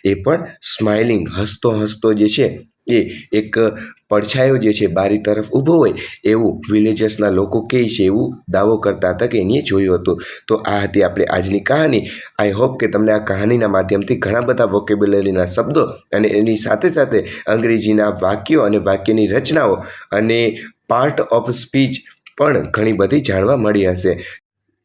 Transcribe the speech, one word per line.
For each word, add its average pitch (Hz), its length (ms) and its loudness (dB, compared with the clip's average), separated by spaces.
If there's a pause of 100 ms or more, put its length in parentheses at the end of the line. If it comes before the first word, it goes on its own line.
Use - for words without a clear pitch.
એ 98 100 2
પણ 143 320 -2 (160)
સ્માઇલિંગ, 107 680 0 (100)
હસતો 107 320 -2
હસતો 107 420 0
જે 107 160 4
છે 107 400 -2 (220)
એ 113 200 2 (220)
એક 107 240 -2 (540)
પડછાયો 131 460 2
જે 107 160 2
છે 104 140 0
બારી 98 320 0
તરફ 104 320 -2
ઊભો 151 260 2
હોય 123 160 4 (320)
એવું 110 380 2 (100)
વિલેજર્સના 107 580 2
લોકો 101 360 0
કહે 123 220 0
છે, 104 160 0
એવું 110 440 0
દાવો 101 280 2
કરતા 92 340 0
હતા 92 160 -2
કે 123 120 0
એને 107 240 0
જોયું 95 380 2
હતું. 90 220 -2 (260)
તો 110 60 2
આ 101 260 -2
હતી 98 220 0
આપણી 92 220 2
આજની 95 360 0
કહાની. 139 380 2 (440)
I 104 60 2
hope 123 320 0
કે 110 80 0
તમને 107 240 2
આ 107 60 2
કહાનીના 107 500 0
માધ્યમથી 98 480 0
ઘણા 104 240 -2
બધા 123 240 0
વોકેબ્યુલરીના 101 800 0
શબ્દો 117 400 0
અને - 440 -2
એની 110 280 2
સાથે 110 340 0
સાથે 127 300 0 (260)
અંગ્રેજીના 107 760 0
વાક્યો 104 400 0
અને 104 140 2
વાક્યની 101 500 0
રચનાઓ 127 480 0 (380)
અને 113 480 0 (300)
part 127 300 0
of 117 300 0
speech 131 440 -2 (440)
પણ 123 320 0
ઘણી 110 220 0
બધી 98 280 2
જાણવા 110 360 0
મળી 104 300 2
હશે. 92 560 -2 (420)